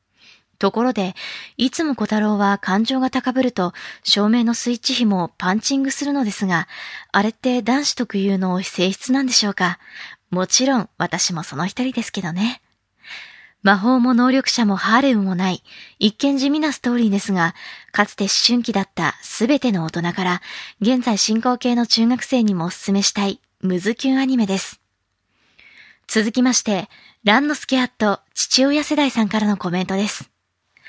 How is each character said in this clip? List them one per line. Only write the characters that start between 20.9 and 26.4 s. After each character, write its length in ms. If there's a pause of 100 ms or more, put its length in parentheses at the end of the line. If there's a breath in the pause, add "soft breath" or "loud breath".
在 160
進 240
行 160
形 160
の 140
中 180
学 180
生 200
に 100
も 120
お 40
す 100
す 120
め 100
し 120
た 140
い、 120 (220)
ム 180
ズ 160
キ 140
ュ 60
ン 20
ア 80
ニ 100
メ 100
で 120
す。 240 (1300 soft breath)
続 240
き 80